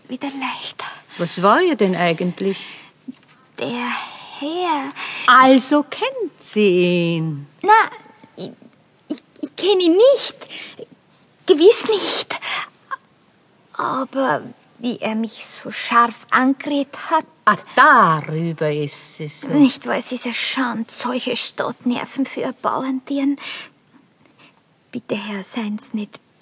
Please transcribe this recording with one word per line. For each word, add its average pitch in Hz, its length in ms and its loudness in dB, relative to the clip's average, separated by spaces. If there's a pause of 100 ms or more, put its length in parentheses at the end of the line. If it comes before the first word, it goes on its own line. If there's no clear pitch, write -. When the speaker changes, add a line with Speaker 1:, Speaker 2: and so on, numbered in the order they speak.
Speaker 1:
wieder 262 220 -10
leicht. - 540 -10 (340)
Speaker 2:
Was 175 240 -4
war 220 200 6
ihr 349 140 2
denn 190 200 2
eigentlich? 175 640 -2 (1000)
Speaker 1:
Der 240 320 -6 (480)
Herr. 302 520 -4 (360)
Speaker 2:
Also 262 560 6
kennt 480 560 -6
sie 175 800 2
ihn? 156 300 -6 (140)
Speaker 1:
Na, 392 100 2 (640)
ich, - 160 -14 (560)
ich, - 160 -10 (180)
ich - 140 -14
kenn 381 240 0
ihn 339 180 4 (180)
nicht. - 200 -6 (1080)
Gewiss 359 420 6
nicht. - 520 -2 (1300)
Aber 262 680 -2 (380)
wie 240 200 -4
er 220 160 -4
mich 220 300 -6
so - 260 -14
scharf 240 600 0
angeredet 269 680 0 (120)
hat. 320 160 0 (200)
Speaker 2:
Ah, 208 100 6 (200)
darüber 165 960 4
ist 147 460 -6
sie 156 100 -10
so. - 220 -14
Speaker 1:
Nicht 285 360 4
wahr, 247 120 -2
es - 140 -8
ist 247 140 -8
ja 233 80 -4
schon 233 560 -2
solche 247 460 -6
Stottnerven - 880 -4
für - 220 -8
ein 254 140 -8
Bauerntieren. 277 800 -4 (1500)
Bitte, - 240 -8
Herr, 202 280 -8
seien's 214 500 -8
nicht 208 260 -8 (220)